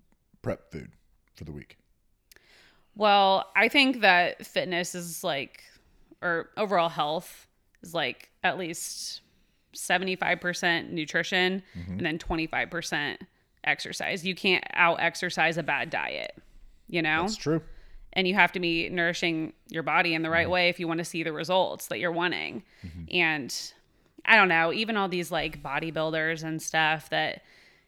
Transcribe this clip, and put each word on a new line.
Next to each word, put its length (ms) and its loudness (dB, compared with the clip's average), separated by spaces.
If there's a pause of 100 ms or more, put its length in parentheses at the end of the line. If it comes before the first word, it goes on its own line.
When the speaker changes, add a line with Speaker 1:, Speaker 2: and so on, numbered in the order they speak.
(420)
Speaker 1:
prep 300 -6
food 200 -12 (420)
for 120 -16
the 80 -12
week? 240 -16 (1160)
Speaker 2:
Well, 600 4
I 140 6
think 320 4
that 440 4
fitness 500 -2
is, 280 -10
like, 400 -6 (580)
or 360 -2
overall 320 2
health 580 -4 (340)
is, 120 -14
like, 360 -4 (140)
at 140 2
least 640 -8 (520)
seventy-five 680 0
percent 500 -2
nutrition 680 0 (160)
Speaker 1:
Mm-hmm. 160 -10
Speaker 2:
and 120 -2
then 120 -2
twenty-five 540 -2
percent 500 -6 (420)
exercise. 640 -2
You 100 -2
can't 280 2 (100)
out-exercise 840 2
a 60 -2
bad 260 -2
diet, 460 -6 (520)
you 140 -2
know? 220 2
Speaker 1:
That's 120 -2
true. 260 0 (520)
Speaker 2:
And 140 0
you 80 2
have 180 6
to 60 -4
be 300 0
nourishing 640 -2 (140)
your 160 -4
body 300 2
in 100 0
the 60 -2
right 160 2
Speaker 1:
Mm-hmm. 80 -2
Speaker 2:
way 160 4
if 100 -2
you 80 -4
wanna 180 -2
see 180 -6
the 100 -4
results 540 0
that 120 -6
you're 120 -2
wanting. 520 -4 (220)
Speaker 1:
Mm-hmm. 180 -12 (120)
Speaker 2:
And 560 0 (540)
I 100 8
don't 140 8
know, 240 4
even 240 -2
all 100 2
these, 240 -4
like, 300 -4
bodybuilders 840 -2
and 180 -6
stuff 480 0
that 320 -2 (460)